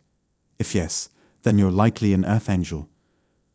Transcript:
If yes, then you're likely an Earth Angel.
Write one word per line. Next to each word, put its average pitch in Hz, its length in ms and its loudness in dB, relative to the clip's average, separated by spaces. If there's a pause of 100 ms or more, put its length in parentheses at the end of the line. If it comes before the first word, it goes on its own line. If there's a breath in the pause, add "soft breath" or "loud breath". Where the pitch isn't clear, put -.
(580)
If - 160 -6
yes, 85 340 -4 (340)
then 110 160 2
you're 95 140 4
likely 107 400 2
an 92 120 2
Earth 107 240 -2
Angel. 82 400 -4 (680)